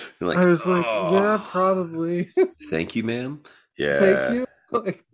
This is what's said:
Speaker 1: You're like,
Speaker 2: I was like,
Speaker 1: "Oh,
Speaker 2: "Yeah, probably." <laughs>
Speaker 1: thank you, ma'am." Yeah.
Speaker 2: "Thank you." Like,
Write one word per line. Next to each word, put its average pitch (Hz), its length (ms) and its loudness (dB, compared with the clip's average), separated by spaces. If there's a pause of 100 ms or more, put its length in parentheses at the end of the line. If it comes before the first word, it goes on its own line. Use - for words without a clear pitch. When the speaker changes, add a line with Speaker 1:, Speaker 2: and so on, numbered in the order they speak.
(200)
Speaker 1:
You're - 100 -2
like, 170 80 0
Speaker 2:
I 180 80 4
was 175 220 4
like, 180 200 0
Speaker 1:
"Oh, 170 260 0
Speaker 2:
"Yeah, 208 360 2
probably." 175 800 -2 (180)
<laughs> - 220 -14
Speaker 1:
thank 82 260 -4
you, 113 80 -2
ma'am." 123 380 -6 (360)
Yeah. 71 220 0 (300)
Speaker 2:
"Thank 240 60 -2
you." 254 100 -4 (260)
Like, 214 320 -4 (100)